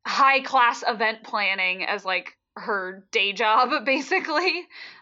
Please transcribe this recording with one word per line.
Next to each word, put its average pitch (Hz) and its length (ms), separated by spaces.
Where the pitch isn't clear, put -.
high 269 360
class 240 460
event 220 360
planning 190 640
as, 196 200
like, 185 300
her 190 560
day 202 200
job, 226 460
<laughs> 226 60
basically. 320 800